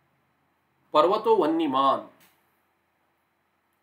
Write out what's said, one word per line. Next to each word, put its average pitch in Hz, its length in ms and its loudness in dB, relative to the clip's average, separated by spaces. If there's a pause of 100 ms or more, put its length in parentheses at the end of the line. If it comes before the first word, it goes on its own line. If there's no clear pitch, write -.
(920)
Parvato 214 460 2
Vanniman, 147 640 0 (1800)